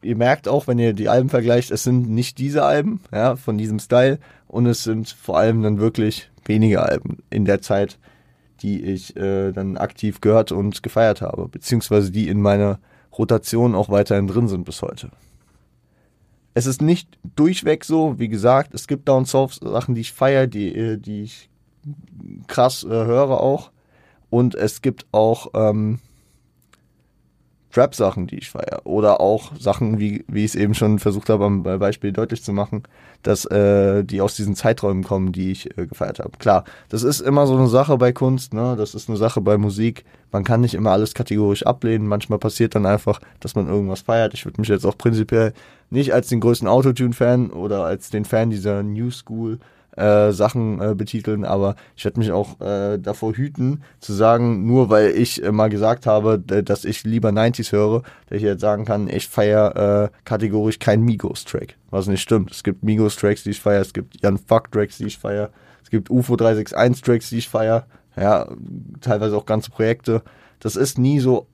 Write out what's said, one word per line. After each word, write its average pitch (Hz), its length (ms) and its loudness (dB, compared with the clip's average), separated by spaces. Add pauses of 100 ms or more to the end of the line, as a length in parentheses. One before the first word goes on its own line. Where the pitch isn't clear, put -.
ihr 113 160 -4
merkt 120 320 0
auch, 139 180 0
wenn 120 120 0
ihr 117 160 2
die 104 160 -2
Alben 127 180 4
vergleicht, 120 420 2
es - 140 -4
sind 123 240 2
nicht 117 300 -2
diese 143 260 0
Alben, 147 380 0 (100)
ja, 120 240 0
von 110 220 -4
diesem 107 200 -4
Style 131 400 2 (300)
und 120 160 0
es 120 200 0
sind 110 260 -4
vor - 260 -6
allem 113 260 4
dann 104 180 0
wirklich 110 500 -2 (160)
wenige 107 360 4
Alben - 360 -2 (100)
in 104 160 -2
der 98 160 2
Zeit, 101 380 -2 (600)
die 101 240 -6
ich, 95 320 -8
äh, 98 360 -2
dann 95 240 -6
aktiv - 460 -6
gehört 110 280 4
und 98 320 -4
gefeiert 110 380 0
habe, - 280 -8
beziehungsweise 104 600 0
die 101 180 -2
in 101 120 0
meiner 101 380 2 (400)
Rotation 110 560 2
auch 98 160 0
weiterhin 101 360 2
drin 110 220 0
sind 90 160 -4
bis - 160 -14
heute. - 300 -12 (1400)
Es 120 120 0
ist 131 140 -4
nicht 170 380 0 (180)
durchweg 156 480 0
so, 156 340 0
wie 120 100 -4
gesagt, 120 460 2
es - 120 -12
gibt 139 220 -4
Down 131 180 2
South 135 360 -2
Sachen, 117 320 -4
die 113 60 -4
ich 113 120 -10
feiere, 135 340 2
die, 104 280 -4
äh, 110 220 -4
die 104 280 -10
ich - 260 -20 (960)
krass, 127 360 0
äh, - 60 -12
höre 117 520 0
auch. 139 320 -2 (580)
Und 120 240 2
es - 260 -4
gibt - 320 -4
auch, 110 400 2
ähm, 107 460 0 (1700)
Trap-Sachen, 107 560 0
die - 100 -12
ich - 120 -16
feiere. - 360 -10
Oder 104 340 4
auch 104 380 0
Sachen, 107 400 -2
wie, 104 300 -4
wie 104 160 -2
ich 104 80 -2
es - 20 -10
eben 104 200 2
schon 107 260 2
versucht 104 280 -2
habe, 104 160 2
am 98 200 0
Be-, 92 140 -4
Beispiel 101 340 -2
deutlich 113 320 -4
zu 107 80 -6
machen, 101 320 -4 (400)
dass, - 220 0
äh, 101 580 4
die 98 160 -4
aus 98 160 0
diesen 101 180 -2
Zeiträumen 98 480 0
kommen, 92 300 -2
die 92 180 -4
ich, - 260 -10
äh, 90 120 -6
gefeiert - 320 -8
habe. - 180 -12
Klar, 95 240 4 (260)
das 110 140 -4
ist 135 180 0
immer 139 280 4
so 131 80 4
eine 131 100 6
Sache 131 320 4
bei 123 140 4
Kunst, 127 420 -2
ne? 120 240 -2
Das 107 160 -4
ist - 140 -12
eine 107 100 -4
Sache 110 220 0
bei 104 180 2
Musik. 104 460 -2 (260)
Man 101 140 -4
kann 117 160 2
nicht 120 140 2
immer 101 180 2
alles 107 220 2
kategorisch 104 520 0
ablehnen. 113 400 0
Manchmal 104 320 -2
passiert - 380 -2
dann 104 100 2
einfach, 104 320 0 (220)
dass - 160 -8
man 98 100 -2
irgendwas 95 360 -2
feiert. 113 320 0
Ich - 100 -14
würd - 140 -10
mich 107 100 -2
jetzt 101 160 0
auch 101 120 0
prinzipiell 113 560 2 (380)
nicht 135 240 0
als 123 140 0
den 120 100 0
größten 117 300 2
Autotune-Fan 123 840 2
oder 98 340 -4
als 90 260 -6
den 104 140 -4
Fan 113 260 0
dieser 101 340 -4
New 107 260 -6
School 113 480 -10 (380)
äh, 104 360 4
Sachen, 107 480 -2
äh, 107 140 -2
betiteln, 104 500 -6
aber 98 320 -2 (200)
ich - 80 -18
werd - 120 -4
mich 110 160 0
auch, - 280 -4
äh, 101 380 -4
davor 104 360 -6
hüten, 139 480 -4 (180)
zu - 120 -10
sagen, 113 540 2
nur 120 240 4
weil 107 200 6
ich, - 320 0
äh, 101 100 -2
mal 107 180 2
gesagt 110 360 0
habe, 107 320 2
d-, 98 240 0
dass 101 220 -2
ich - 200 -6
lieber 110 280 0
Nineties 110 400 0
höre, 107 300 2 (260)
dass 101 100 -6
ich 104 40 -2
jetzt 98 180 0
sagen 104 240 0
kann, 104 240 -2
ich - 200 -6
feier, 104 840 2
äh, - 120 -20
kategorisch 107 540 -2
keinen 110 260 2
Migos-Track, - 720 -4 (140)
was 95 160 -2
nicht 95 160 -2
stimmt. 107 280 0
Es - 140 -18
gibt 98 180 -4
Migos-Tracks, 104 640 0
die 101 60 -6
ich 101 100 -8
feier, 101 200 2
es 95 120 -4
gibt - 320 -10
Young 98 140 2
Fuck-Tracks, - 600 -2
die 113 80 -8
ich 101 120 -10
feier, 104 320 -6 (320)
es - 80 -18
gibt 110 200 -2
ufo 123 260 2
drei 113 180 4
sechs 107 180 -4
eins 123 300 2
Tracks, 120 280 0
die 117 80 -4
ich 113 100 -8
feier, 113 380 0 (300)
ja, 98 320 0 (520)
teilweise 107 360 -2
auch 104 100 -4
ganze 110 240 -2
Projekte. 113 520 -2 (360)
Das 104 180 -6
ist 131 220 -2
nie 139 220 2
so 127 340 2